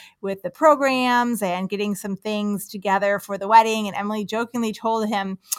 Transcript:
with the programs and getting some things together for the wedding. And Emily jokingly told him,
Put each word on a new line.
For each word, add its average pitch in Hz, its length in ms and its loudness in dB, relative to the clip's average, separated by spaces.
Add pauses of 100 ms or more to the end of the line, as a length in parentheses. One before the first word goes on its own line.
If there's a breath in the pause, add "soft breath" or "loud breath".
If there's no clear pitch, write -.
(200 loud breath)
with 196 220 -8
the 180 80 -6
programs 254 920 2
and 185 280 -2
getting 202 240 -2
some 196 220 -6
things 208 520 -4
together 202 520 0
for 196 180 -8
the 202 100 -6
wedding. 220 380 6
And 190 100 -8
Emily 208 280 -4
jokingly 226 480 -4
told 226 360 -2
him, 196 300 -4 (200 loud breath)